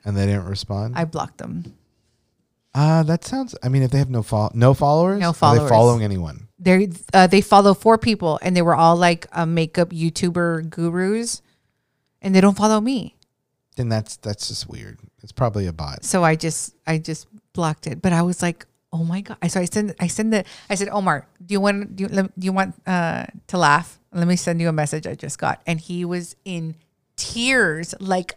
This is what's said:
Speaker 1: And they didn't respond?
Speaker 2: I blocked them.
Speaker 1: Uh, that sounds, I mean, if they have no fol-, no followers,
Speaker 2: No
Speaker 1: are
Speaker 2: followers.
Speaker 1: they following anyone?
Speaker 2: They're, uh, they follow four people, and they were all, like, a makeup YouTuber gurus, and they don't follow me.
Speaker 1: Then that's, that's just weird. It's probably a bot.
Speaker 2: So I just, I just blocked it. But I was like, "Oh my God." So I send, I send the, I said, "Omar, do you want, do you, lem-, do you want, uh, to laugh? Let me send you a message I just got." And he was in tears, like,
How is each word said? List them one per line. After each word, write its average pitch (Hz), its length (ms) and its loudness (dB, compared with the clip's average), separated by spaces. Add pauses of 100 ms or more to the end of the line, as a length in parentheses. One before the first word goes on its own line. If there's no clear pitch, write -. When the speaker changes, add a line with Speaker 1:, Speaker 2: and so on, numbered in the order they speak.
Speaker 1:
And 101 120 -4
they 98 100 0
didn't 101 200 0
respond? 101 520 -6
Speaker 2:
I 170 60 -2
blocked 156 340 -8
them. - 340 -10 (1000)
Speaker 1:
Uh, 156 300 4
that 165 200 -2
sounds, 269 380 -8
I 123 60 -2
mean, 135 160 2
if 120 80 -2
they 135 60 2
have 135 120 0
no 117 140 -2
fol-, 107 300 -2
no 123 200 6
followers, 165 460 2
Speaker 2:
No 175 80 0
Speaker 1:
are 170 40 0
Speaker 2:
followers. 151 300 4
Speaker 1:
they 143 60 -2
following 117 340 6
anyone? 92 460 -6 (100)
Speaker 2:
They're, 185 300 4 (240)
uh, 185 160 8
they 196 140 6
follow 202 320 6
four 226 220 4
people, 202 460 -2
and 180 140 -2
they 175 60 4
were 165 120 2
all, 165 220 6
like, 175 340 2
a 170 160 -4
makeup 170 440 0
YouTuber 165 800 -2
gurus, 185 760 -4 (760)
and 190 140 0
they 190 60 6
don't 196 160 6
follow 214 240 2
me. 233 340 -4 (600)
Speaker 1:
Then 123 120 -4
that's, 110 280 -4
that's - 320 -10
just - 200 -12
weird. - 300 -18 (240)
It's 104 80 -20
probably 104 380 -2
a 85 40 -6
bot. 78 320 -12
Speaker 2:
So 180 200 0
I 160 100 4
just, - 400 -6 (140)
I 160 100 0
just 156 300 -10 (240)
blocked 160 340 -4
it. 156 160 -10
But 185 100 2
I 170 100 2
was 175 200 -2
like, 175 240 -4 (260)
"Oh 165 120 -4
my 175 160 -4
God." 202 160 -14 (120)
So 185 120 -2
I 180 60 -2
send, 208 340 -4
I 175 80 -2
send 220 240 -2
the, 202 120 0 (240)
I 208 60 -4
said, 202 140 -4
"Omar, 185 400 -2 (160)
do 180 80 -10
you 196 80 0
want, 202 340 -2
do 190 100 -6
you, 190 40 -4
lem-, 190 280 -2
do 185 80 -10
you 190 80 -2
want, 190 220 -2 (120)
uh, 175 400 -2 (220)
to 185 100 -4
laugh? 156 420 2 (120)
Let 170 160 0
me 175 80 2
send 170 240 -2
you 170 80 0
a 160 40 0
message 156 360 -4
I - 80 -8
just 143 220 -12
got." - 280 -4
And 165 140 -4
he 175 240 -8
was 175 400 -8
in 165 320 -10 (400)
tears, 233 840 -2
like, 185 360 -4